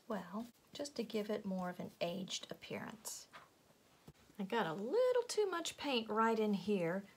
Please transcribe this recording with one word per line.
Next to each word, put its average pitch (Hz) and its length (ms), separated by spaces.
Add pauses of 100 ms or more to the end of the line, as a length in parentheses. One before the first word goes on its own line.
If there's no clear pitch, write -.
well, 196 360 (280)
just 285 240
to 226 60
give 208 260
it 208 160
more 185 240
of 180 100
an 170 120 (100)
aged 180 500
appearance. - 760 (1080)
I 202 60
got 196 240
a 156 60
little 466 560
too 415 200
much 339 280
paint 240 320
right 220 280
in 214 160
here, 190 500 (140)